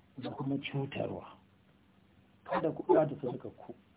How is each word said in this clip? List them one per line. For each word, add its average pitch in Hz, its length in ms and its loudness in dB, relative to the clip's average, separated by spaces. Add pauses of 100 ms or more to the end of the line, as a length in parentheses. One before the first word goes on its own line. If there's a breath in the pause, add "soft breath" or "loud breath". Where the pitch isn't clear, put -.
(160)
da 123 140 -6
kuma 139 260 -2
cutarwa. 131 800 -4 (1080)
Kada 160 260 0
ku 151 180 -6
ɓata 156 320 8
sadaka - 300 -4
ku. - 240 -14 (220)